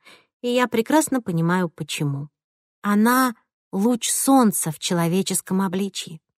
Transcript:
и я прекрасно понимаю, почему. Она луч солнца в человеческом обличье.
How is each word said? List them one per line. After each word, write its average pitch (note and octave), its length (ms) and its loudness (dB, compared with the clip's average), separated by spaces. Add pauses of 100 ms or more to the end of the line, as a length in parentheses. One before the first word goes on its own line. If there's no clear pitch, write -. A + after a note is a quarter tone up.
(420)
и A#3+ 80 -4
я B3 180 2
прекрасно C4 540 0
понимаю, E3+ 480 0
почему. D3 600 -6 (520)
Она A#3 540 2 (380)
луч A3+ 360 0
солнца A#3+ 600 2
в - 80 -14
человеческом F#3 840 -2
обличье. F#3 600 -6 (180)